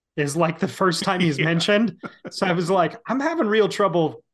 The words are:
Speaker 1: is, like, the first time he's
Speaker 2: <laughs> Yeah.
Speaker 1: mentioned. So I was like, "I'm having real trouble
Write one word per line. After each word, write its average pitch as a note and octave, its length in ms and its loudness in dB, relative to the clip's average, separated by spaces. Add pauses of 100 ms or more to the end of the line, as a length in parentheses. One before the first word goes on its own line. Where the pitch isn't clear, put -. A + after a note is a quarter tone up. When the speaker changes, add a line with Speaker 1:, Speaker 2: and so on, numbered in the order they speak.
(180)
Speaker 1:
is, C#3+ 180 -2
like, E3 240 0
the C#3+ 80 -2
first E3+ 360 0
time F#3 180 0
he's D#3 180 0
Speaker 2:
<laughs> - 0 -
Yeah. E3 60 0
Speaker 1:
mentioned. F#3+ 500 2 (360)
So - 140 -4
I F3+ 60 2
was E3+ 180 0
like, F3 380 0
"I'm C4 140 -2
having D#4+ 260 0
real G#3 220 2
trouble E3+ 540 0 (100)